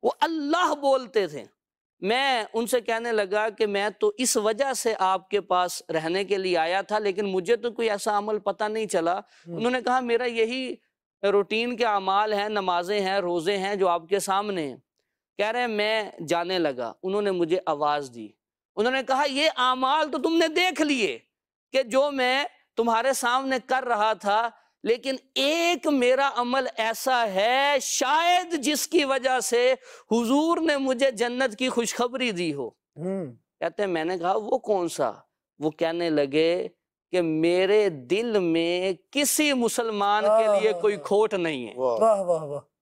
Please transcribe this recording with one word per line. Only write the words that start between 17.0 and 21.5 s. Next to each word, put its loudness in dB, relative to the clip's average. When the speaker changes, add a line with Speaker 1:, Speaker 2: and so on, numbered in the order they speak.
Speaker 1:
उन्होंने -2
मुझे 0
आवाज -2
दी, -16
उन्होंने 0
कहा, 0
"ये 0
अमाल 0
तो -4
तुमने 2
देख 0
लिए -2